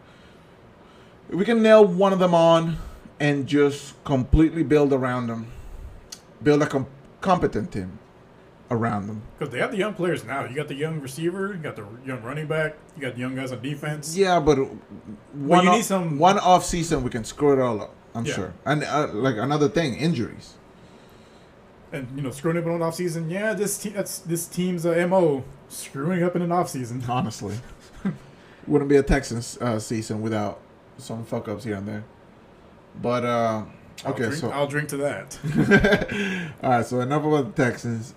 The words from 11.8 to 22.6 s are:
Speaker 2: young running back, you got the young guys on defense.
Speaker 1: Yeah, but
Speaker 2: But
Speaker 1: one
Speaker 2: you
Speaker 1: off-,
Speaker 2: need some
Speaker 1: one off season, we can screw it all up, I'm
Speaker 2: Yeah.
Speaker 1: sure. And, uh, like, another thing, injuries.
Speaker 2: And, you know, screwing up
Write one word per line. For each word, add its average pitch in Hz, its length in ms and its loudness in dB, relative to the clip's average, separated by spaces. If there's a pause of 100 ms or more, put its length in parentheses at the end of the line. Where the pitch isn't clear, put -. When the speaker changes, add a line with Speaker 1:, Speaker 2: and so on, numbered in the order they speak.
Speaker 2:
young 127 160 -8
running 147 240 -8
back, 156 280 -2 (220)
you 143 60 -14
got 123 120 -6
the 120 60 -8
young 131 140 -4
guys 131 180 -6
on 110 100 -8
defense. 151 540 -8
Speaker 1:
Yeah, 185 240 4
but 147 160 4
Speaker 2:
But 131 120 0 (640)
Speaker 1:
one 147 320 4
Speaker 2:
you 180 60 6
Speaker 1:
off-, 185 60 6
Speaker 2:
need 233 80 0
some 170 340 -2
Speaker 1:
one 190 200 6
off 180 260 6
season, 156 380 -2
we 120 80 -4
can 117 140 -6
screw 143 300 2
it 131 60 4
all 117 220 0
up, - 120 -12 (200)
I'm 117 120 -6
Speaker 2:
Yeah. - 80 -2
Speaker 1:
sure. 90 180 -6 (140)
And, 143 180 0
uh, 143 280 0
like, 113 240 0
another 143 320 2
thing, 156 280 -2
injuries. 135 580 -4 (1400)
Speaker 2:
And, 131 220 -10
you 143 80 -8
know, 131 80 -6
screwing 165 280 -2
up 165 60 -4